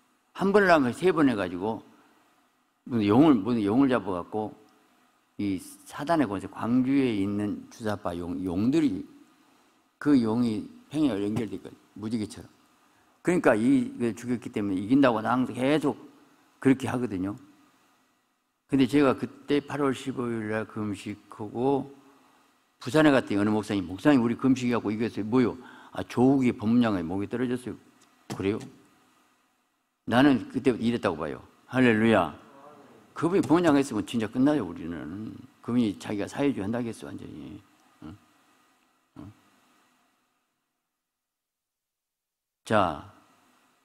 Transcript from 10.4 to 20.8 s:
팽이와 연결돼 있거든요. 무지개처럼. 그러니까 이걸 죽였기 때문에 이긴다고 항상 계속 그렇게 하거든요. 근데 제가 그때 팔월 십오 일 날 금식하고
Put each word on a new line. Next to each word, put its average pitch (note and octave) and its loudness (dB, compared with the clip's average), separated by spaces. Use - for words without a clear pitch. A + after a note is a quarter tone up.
팽이와 C#3 0
연결돼 G#2 -4
있거든요. - -16
무지개처럼. G#2+ -8
그러니까 D#3+ 4
이걸 A#2 0
죽였기 A#2+ -8
때문에 G2+ -4
이긴다고 A#2 4
항상 A#2 -2
계속 C3+ 0
그렇게 C3 2
하거든요. G#2+ -4
근데 C3+ 4
제가 C3+ 4
그때 C#3+ -4
팔월 C#3 -2
십오 C3 -8
일 A2+ -6
날 G#2+ -4
금식하고 G#2+ -6